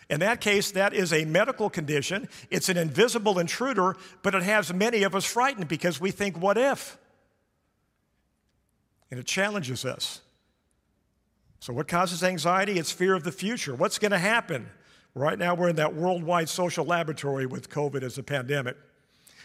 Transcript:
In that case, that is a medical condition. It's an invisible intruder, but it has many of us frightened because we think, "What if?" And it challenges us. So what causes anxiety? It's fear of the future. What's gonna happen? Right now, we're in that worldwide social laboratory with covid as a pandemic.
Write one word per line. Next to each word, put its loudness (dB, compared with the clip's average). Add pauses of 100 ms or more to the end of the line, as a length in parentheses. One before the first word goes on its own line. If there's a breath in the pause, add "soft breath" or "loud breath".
In 0
that 2
case, 2
that 2
is 2
a 4
medical 2
condition. -2 (220 loud breath)
It's -2
an 2
invisible 2
intruder, 0 (280 loud breath)
but 2
it 2
has 2
many 2
of 2
us 0
frightened 0
because -2
we 0
think, -4
"What 2
if?" 0 (2250)
And -10
it -12
challenges -2
us. -8 (1400)
So -10
what -4
causes 0
anxiety? 2
It's -2
fear 2
of 0
the -4
future. -4
What's 0
gonna 2
happen? 0 (420 soft breath)
Right 0
now, 2
we're 2
in 2
that 2
worldwide 0
social -2
laboratory -2
with -8
covid -2
as -8
a -8
pandemic. -4 (680 loud breath)